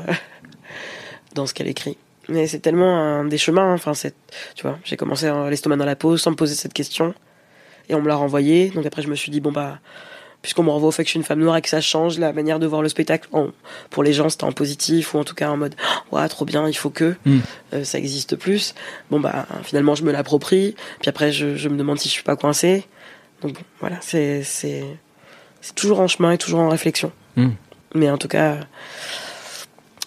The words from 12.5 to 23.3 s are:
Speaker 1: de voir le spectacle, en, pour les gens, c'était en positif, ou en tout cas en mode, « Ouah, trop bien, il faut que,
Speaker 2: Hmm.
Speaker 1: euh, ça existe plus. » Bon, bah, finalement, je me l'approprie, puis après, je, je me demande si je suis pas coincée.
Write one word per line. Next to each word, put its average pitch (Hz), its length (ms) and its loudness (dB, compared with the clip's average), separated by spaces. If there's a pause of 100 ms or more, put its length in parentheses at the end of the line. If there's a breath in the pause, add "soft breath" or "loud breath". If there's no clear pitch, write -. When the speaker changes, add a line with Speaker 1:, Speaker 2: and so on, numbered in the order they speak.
Speaker 1:
de 165 60 0
voir 151 160 0
le 156 60 2
spectacle, 160 460 -2
en, 147 140 2 (420 loud breath)
pour 147 140 0
les 147 100 6
gens, 151 160 2
c'était - 160 -4
en - 80 -2
positif, 147 600 0
ou 151 60 2
en 147 60 -2
tout - 100 -14
cas 147 140 -2
en 147 80 -2
mode, « 147 180 -4 (380 loud breath)
Ouah, 151 160 2
trop - 160 -6
bien, 156 240 0
il 151 80 0
faut 147 120 -2
que, 160 260 0 (100)
Speaker 2:
Hmm. 139 140 6 (340 loud breath)
Speaker 1:
euh, 143 100 -4
ça 139 160 -4
existe 139 380 -4
plus. » 202 360 -2 (380 loud breath)
Bon, 147 80 2
bah, 135 260 -2 (180)
finalement, 147 300 2
je 147 100 -4
me 151 100 2
l'approprie, 185 640 2 (260 loud breath)
puis - 80 -2
après, 147 240 0
je, 147 240 -2
je 147 100 -2
me 143 100 0
demande 143 220 0
si - 80 -4
je 143 60 -2
suis - 100 -6
pas 143 140 0
coincée. 170 480 2 (560 loud breath)